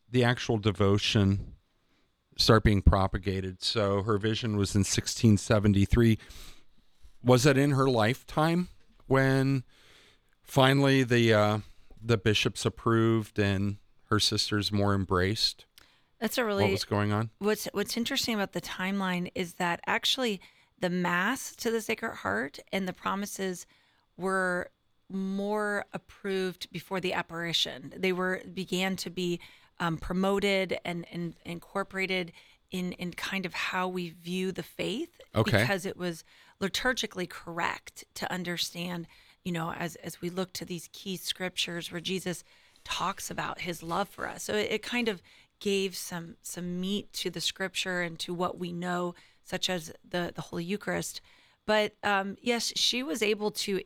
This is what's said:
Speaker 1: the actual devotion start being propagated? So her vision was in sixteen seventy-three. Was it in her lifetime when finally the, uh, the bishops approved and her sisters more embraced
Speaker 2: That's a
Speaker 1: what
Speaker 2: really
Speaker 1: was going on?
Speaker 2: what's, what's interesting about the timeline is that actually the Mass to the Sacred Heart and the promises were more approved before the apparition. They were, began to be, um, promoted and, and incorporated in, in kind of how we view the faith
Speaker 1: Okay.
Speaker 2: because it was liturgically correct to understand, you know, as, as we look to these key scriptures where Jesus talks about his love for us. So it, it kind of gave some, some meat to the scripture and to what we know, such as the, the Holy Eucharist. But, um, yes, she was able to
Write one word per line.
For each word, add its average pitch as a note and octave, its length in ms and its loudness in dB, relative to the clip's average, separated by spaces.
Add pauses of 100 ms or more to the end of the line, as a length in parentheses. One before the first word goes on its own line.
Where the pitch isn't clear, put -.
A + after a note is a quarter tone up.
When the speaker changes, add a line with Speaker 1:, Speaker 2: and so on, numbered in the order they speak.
Speaker 1:
the B2 160 4
actual A#2+ 360 2
devotion G2 960 4 (800)
start A2 260 6
being G2+ 180 4
propagated? F#2+ 840 2
So G2+ 400 2
her G#2+ 140 2
vision A2 400 0
was G2+ 180 0
in G2 80 4
sixteen - 540 4
seventy-three. G#2+ 800 4 (1080)
Was B2 220 6
it C#3 120 8
in C#3+ 140 4
her C3+ 180 4
lifetime D#3 800 2 (360)
when C3+ 580 4 (800)
finally C3+ 600 6
the, A#2 300 6
uh, G#2 260 4 (440)
the A2+ 140 4
bishops - 480 0
approved A2+ 720 2
and G2+ 400 2 (280)
her G#2+ 140 2
sisters G#2 520 0
more G2+ 240 2
embraced F#2+ 720 0 (540)
Speaker 2:
That's A3 200 -2
a - 20 0
Speaker 1:
what A#3 60 0
Speaker 2:
really G3+ 240 4
Speaker 1:
was G2 120 -2
going G#2 300 2
on? A2+ 240 0
Speaker 2:
what's, G#3 360 -2
what's G3+ 220 -4
interesting A#3 380 -2
about G3+ 200 -2
the F3 80 -4
timeline F#3 760 -4
is F3 200 -6
that F3 300 -2
actually A3+ 560 0 (380)
the F3+ 100 0
Mass F3+ 680 0
to - 120 -4
the A3+ 100 0
Sacred A3 360 -6
Heart G#3+ 420 -4 (160)
and F#3+ 140 -2
the F#3 60 -6
promises F#3+ 760 -6 (500)
were F#3 520 -2 (440)
more G3+ 760 -2
approved F#3+ 800 -6
before F#3 300 -6
the F3+ 120 -2
apparition. E3 840 -4
They F#3 160 2
were, F#3 280 -2 (120)
began F#3 440 -2
to - 120 -8
be, F3 320 -2 (380)
um, E3 180 0
promoted F#3+ 880 0
and, E3+ 260 -6
and E3+ 320 -8
incorporated F#3 880 -6 (380)
in, F3+ 240 -4
in F3 180 -8
kind F#3 340 -6
of E3+ 80 -8
how F#3 360 -4
we F3+ 220 -6
view F3+ 420 -4
the E3+ 100 -8
faith G3 560 -6 (160)
Speaker 1:
Okay. A2 240 4
Speaker 2:
because E3+ 260 0
it - 120 -8
was F3 260 -6 (380)
liturgically F#3+ 640 -4
correct - 880 -8
to - 180 -6
understand, F3 760 -6 (360)
you F3+ 80 -4
know, E3 220 -4
as, E3 240 -6
as - 240 -14
we F3 80 -6
look F#3 240 -6
to - 120 -10
these E3+ 280 -10
key F#3+ 240 -8
scriptures - 720 -6
where F3 80 -8
Jesus F3+ 460 -6 (400)
talks - 440 -6
about E3 320 -8
his E3+ 220 -8
love E3+ 240 -2
for - 200 -8
us. - 160 -10
So G#3 120 -4
it, G#3+ 160 -2
it G#3+ 100 -2
kind A#3+ 280 -2
of F#3 120 -6 (380)
gave G3 360 -2
some, E3+ 460 -10
some F3 380 -6
meat G3 340 -4
to - 160 -6
the E3+ 120 -8
scripture F#3 600 -4
and E3+ 180 -6
to - 140 -6
what F3 240 -4
we F3 140 -8
know, F3 420 -4 (300)
such - 260 -4
as E3+ 220 -6 (180)
the, F3 240 -2
the - 80 -10
Holy F3 220 -8
Eucharist. F3 560 -4 (480)
But, G#3+ 260 2 (100)
um, G3 380 -2
yes, A#3 340 -2
she - 280 2
was C#4+ 180 -4
able G#3 300 0
to G3 340 -4